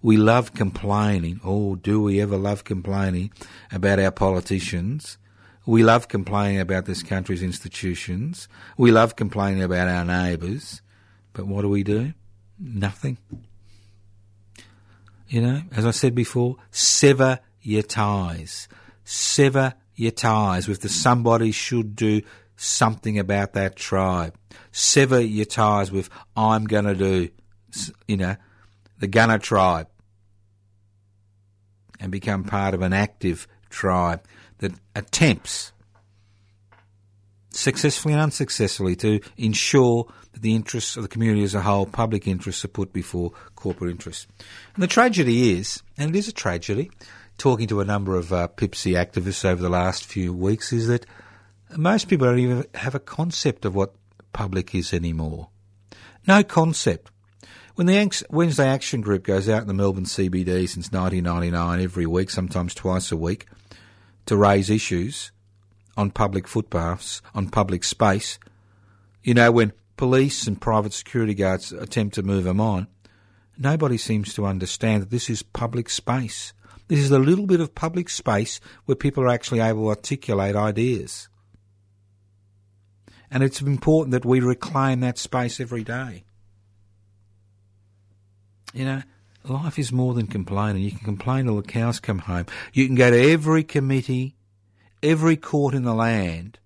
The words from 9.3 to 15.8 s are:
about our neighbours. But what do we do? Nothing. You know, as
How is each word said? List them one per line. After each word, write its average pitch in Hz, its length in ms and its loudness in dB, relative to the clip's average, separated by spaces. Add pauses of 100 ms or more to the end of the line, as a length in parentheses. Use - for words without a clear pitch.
about 90 240 0
our 90 180 0
neighbours. 90 760 -4 (500)
But 95 140 -8
what 98 160 -2
do 101 60 0
we 101 120 2
do? 107 320 -2 (460)
Nothing. 120 580 -6 (2000)
You 117 140 0
know, 127 200 0 (140)
as 113 120 2